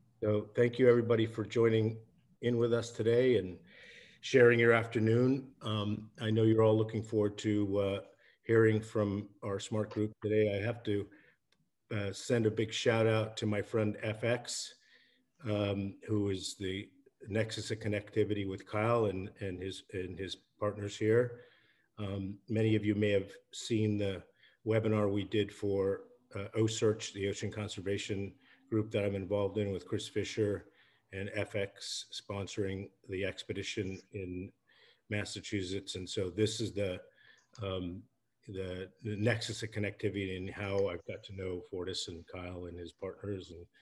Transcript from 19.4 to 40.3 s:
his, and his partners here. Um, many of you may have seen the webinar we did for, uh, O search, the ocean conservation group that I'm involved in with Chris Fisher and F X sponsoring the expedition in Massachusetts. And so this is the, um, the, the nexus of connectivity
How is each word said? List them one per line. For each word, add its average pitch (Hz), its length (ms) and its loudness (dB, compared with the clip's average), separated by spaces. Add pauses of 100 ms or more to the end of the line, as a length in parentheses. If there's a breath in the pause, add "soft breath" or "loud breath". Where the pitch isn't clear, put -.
his, 92 220 -8 (120)
and 90 260 -8
his 95 180 -8 (220)
partners 101 360 -4
here. 117 440 2 (580 loud breath)
Um, 98 400 -6 (100)
many 110 280 4
of 101 100 2
you 107 80 4
may 104 160 2
have 98 220 2 (200)
seen 107 460 0
the 98 240 -2 (420 soft breath)
webinar 107 480 2
we 101 120 0
did 104 280 0
for, 98 500 0 (340)
uh, 98 180 -6
O 110 140 4
search, 110 460 0
the 98 140 -2
ocean 98 240 -4
conservation 98 800 -6 (380 soft breath)
group 110 220 0
that 104 120 0
I'm 101 120 0
involved 101 420 0
in 101 140 0
with 92 160 -6
Chris - 200 -4
Fisher 104 580 -2 (480 soft breath)
and 98 200 -8
F 104 220 -4
X - 580 -6
sponsoring 98 760 -6 (200)
the 95 160 -4
expedition 95 720 -6 (140)
in 92 380 -8 (580 soft breath)
Massachusetts. 95 840 -4
And 92 120 -8
so 95 220 -2
this 107 320 0
is 98 120 -4
the, 95 280 -4 (600 soft breath)
um, 92 400 -6 (460)
the, 92 380 -8 (140)
the 107 140 -6
nexus 110 480 -2
of 104 80 -8
connectivity 98 640 -4